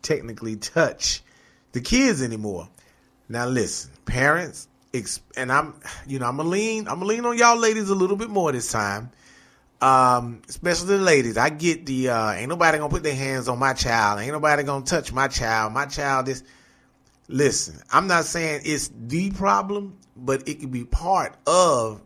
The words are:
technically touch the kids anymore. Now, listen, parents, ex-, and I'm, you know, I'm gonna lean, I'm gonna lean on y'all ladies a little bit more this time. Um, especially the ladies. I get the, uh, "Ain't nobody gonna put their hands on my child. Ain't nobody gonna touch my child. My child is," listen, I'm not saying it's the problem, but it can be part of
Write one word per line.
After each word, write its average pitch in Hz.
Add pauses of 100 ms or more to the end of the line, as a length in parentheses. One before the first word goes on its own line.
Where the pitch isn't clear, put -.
technically 113
touch - (500)
the 127
kids 220
anymore. 107 (640)
Now, 120
listen, 123 (120)
parents, 147 (240)
ex-, - (160)
and 127
I'm, 143 (260)
you 135
know, 123
I'm 127
gonna 160
lean, 220
I'm 139
gonna 185
lean 226
on 240
y'all 233
ladies 220
a 196
little 190
bit 226
more 185
this 123
time. 107 (680)
Um, 123
especially 175
the 190
ladies. 131
I 127
get 156
the, 127
uh, 110
"Ain't 107
nobody 165
gonna 151
put 151
their 151
hands 131
on 123
my 135
child. 110
Ain't 127
nobody 147
gonna 139
touch 147
my 135
child. 110
My 139
child 139
is," 123 (800)
listen, 127 (100)
I'm 170
not 170
saying 160
it's 151
the 147
problem, 196 (180)
but 135
it 151
can 139
be 123
part 175 (120)
of 135